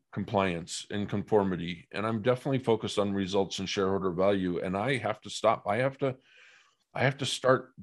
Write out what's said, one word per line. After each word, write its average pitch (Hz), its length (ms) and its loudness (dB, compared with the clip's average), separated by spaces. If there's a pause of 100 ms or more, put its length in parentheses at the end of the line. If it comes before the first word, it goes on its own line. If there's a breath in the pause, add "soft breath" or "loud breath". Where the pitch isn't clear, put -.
(120)
compliance 95 760 -2
and 104 180 -4
conformity, 92 840 0
and 101 140 -4
I'm 113 160 -2
definitely 127 380 0
focused 110 380 0
on 101 140 2
results 98 460 0
and 95 100 -6
shareholder 95 420 0
value. 92 520 2
And 92 140 -2
I 123 200 0
have 104 260 -4
to 101 80 -14
stop. - 360 2
I 101 120 2
have 127 200 0
to, 131 180 -2 (800 soft breath)
I - 80 -2
have 135 160 2
to 131 80 -4
start - 460 2 (100)